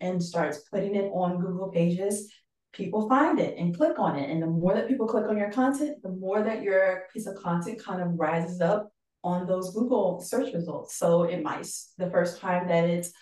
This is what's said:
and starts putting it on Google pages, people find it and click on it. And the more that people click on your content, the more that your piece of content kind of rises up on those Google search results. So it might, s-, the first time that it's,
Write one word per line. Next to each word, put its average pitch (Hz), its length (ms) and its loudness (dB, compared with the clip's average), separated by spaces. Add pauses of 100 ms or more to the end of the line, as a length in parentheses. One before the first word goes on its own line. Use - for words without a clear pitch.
and 180 200 -2
starts 165 380 -2 (140)
putting 202 240 0
it 196 180 2
on 180 260 0
Google 185 280 -4
pages, 180 640 0 (400)
people 214 360 -2
find 285 300 4
it - 200 0
and 170 180 0
click 311 220 2
on 147 200 0
it. 139 100 -4
And 165 140 0
the 165 60 0
more 170 260 2
that 226 140 0
people 226 180 0
click 220 220 0
on 214 80 2
your 208 160 0
content, 277 500 0
the 190 60 -8
more 190 340 -2
that 220 200 -2
your 190 500 2
piece 208 160 -8
of 196 80 -8
content 175 480 -2
kind 180 180 -4
of 170 160 -2
rises 165 420 0
up 208 300 2 (320)
on 180 240 -2
those 185 260 -2
Google 214 480 0
search - 320 -2
results. 165 440 -6
So 170 260 4
it 170 220 -2
might, - 160 -4
s-, - 360 -12
the 180 140 -4
first 175 300 0
time 180 260 -2
that 170 240 4
it's, 170 320 -2